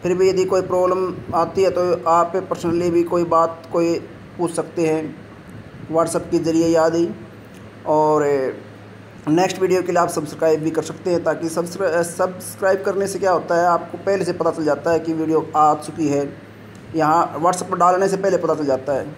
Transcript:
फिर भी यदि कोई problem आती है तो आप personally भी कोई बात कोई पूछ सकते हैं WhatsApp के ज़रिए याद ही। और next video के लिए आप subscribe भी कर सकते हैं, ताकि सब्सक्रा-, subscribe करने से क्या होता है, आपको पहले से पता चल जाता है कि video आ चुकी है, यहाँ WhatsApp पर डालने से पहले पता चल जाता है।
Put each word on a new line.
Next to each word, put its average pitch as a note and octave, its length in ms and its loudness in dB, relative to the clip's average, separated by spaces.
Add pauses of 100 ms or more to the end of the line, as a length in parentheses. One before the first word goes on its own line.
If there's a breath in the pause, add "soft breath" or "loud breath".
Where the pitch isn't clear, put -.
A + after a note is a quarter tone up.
फिर F3+ 120 0
भी F#3 140 4
यदि F#3 160 2
कोई F#3 160 2
problem F#3 520 0 (220)
आती E3+ 280 0
है F#3 60 4
तो F3 400 0
आप E3+ 260 4
personally F3 540 -2
भी E3+ 140 2
कोई F3 200 0
बात E3 400 2 (100)
कोई E3+ 200 2 (440)
पूछ E3+ 160 -4
सकते D#3+ 340 -2
हैं D#3 280 -2 (760)
WhatsApp E3 400 0
के E3+ 80 2
ज़रिए D#3+ 280 2
याद E3 280 4
ही। E3+ 140 2 (800)
और D3+ 640 2 (760)
next F3+ 340 2
video F3+ 200 2
के F3+ 100 -4
लिए F3 100 4
आप F3 80 2
subscribe D#3 500 0
भी D#3 120 -2
कर D#3 100 -2
सकते E3+ 300 -6
हैं, E3+ 120 0
ताकि D#3+ 260 -2
सब्सक्रा-, F3 540 -2
subscribe F#3 840 -2
करने G3 220 -2
से F#3+ 120 -6
क्या F#3 120 2
होता E3+ 300 2
है, F3 60 4
आपको E3+ 300 0
पहले G3 280 0
से F3 80 -2
पता E3 180 0
चल E3 120 -4
जाता D3+ 280 0
है E3 80 4
कि D#3+ 140 -4
video D#3+ 420 0
आ D3+ 180 6
चुकी D3+ 340 -4
है, C#3+ 260 0 (640)
यहाँ D#3 440 2
WhatsApp F3 320 0
पर F#3 60 -2
डालने F3+ 300 4
से F#3+ 100 0
पहले F#3+ 200 2
पता D#3+ 180 0
चल D3+ 100 -4
जाता C#3 280 0
है। C3 140 -2 (100)